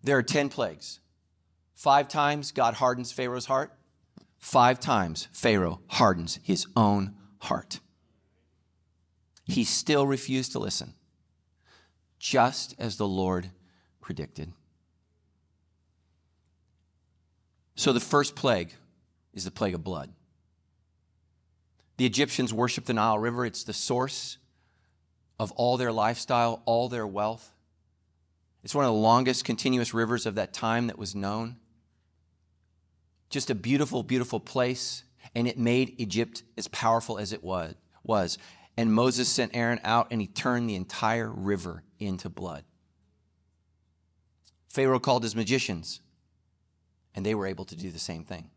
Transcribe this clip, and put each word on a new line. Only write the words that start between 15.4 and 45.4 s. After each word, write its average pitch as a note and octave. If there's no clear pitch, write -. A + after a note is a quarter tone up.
So -
the A#2+
first C#3+
plague G2
is F#2
the F#2
plague F#2+
of E2
blood. E2
The C3
Egyptians B2+
worshiped A#2
the B2
Nile A2
River. A#2+
It's -
the G#2+
source -
of G2+
all B2
their A#2+
lifestyle, A#2
all A#2
their A#2+
wealth. G#2
It's F#2+
one C#3+
of A#2+
the G#2+
longest B2
continuous B2
rivers A#2
of G2+
that G2+
time A#2
that A2+
was G2
known. A2
Just -
a B2
beautiful, B2
beautiful B2
place, -
and A#2+
it A#2
made B2
Egypt A2+
as -
powerful A#2
as G2+
it G#2
wa-, F2
was. G2
And A2+
Moses A#2+
sent A2+
Aaron A#2
out, A2+
and A2+
he F#2+
turned A#2+
the G#2
entire A2
river F#2+
into F#2+
blood. E2
Pharaoh C3
called B2
his G#2+
magicians, G#2+